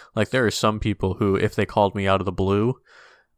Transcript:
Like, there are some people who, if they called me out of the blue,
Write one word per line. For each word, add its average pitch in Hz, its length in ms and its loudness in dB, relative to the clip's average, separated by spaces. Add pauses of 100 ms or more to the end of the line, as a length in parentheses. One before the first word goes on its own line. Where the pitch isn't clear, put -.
(160)
Like, 107 140 -2
there 120 160 2
are 101 60 2
some 107 280 -2
people 98 360 -2
who, 98 200 2
if - 200 0
they 104 100 0
called 101 280 0
me 98 140 -2
out 95 140 2
of 90 40 -4
the 98 60 -4
blue, 101 480 0 (580)